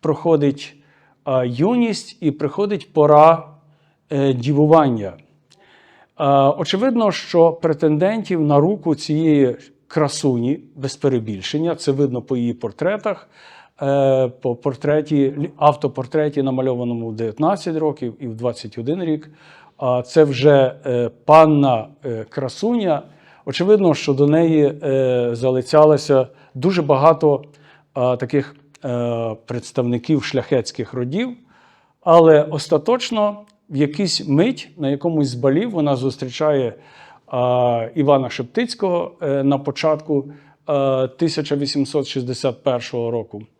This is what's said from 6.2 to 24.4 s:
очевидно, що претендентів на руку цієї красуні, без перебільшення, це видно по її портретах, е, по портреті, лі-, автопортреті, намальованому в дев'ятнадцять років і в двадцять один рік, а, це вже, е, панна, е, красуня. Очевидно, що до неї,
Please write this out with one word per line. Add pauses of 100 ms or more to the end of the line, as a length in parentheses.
очевидно,
що
претендентів
на
руку
цієї (300)
красуні, (160)
без
перебільшення,
це
видно
по
її
портретах, (540)
е,
по
портреті,
лі-,
автопортреті,
намальованому
в
дев'ятнадцять
років
і
в
двадцять
один
рік, (460)
а,
це
вже, (120)
е, (140)
панна, (180)
е,
красуня. (440)
Очевидно,
що
до
неї,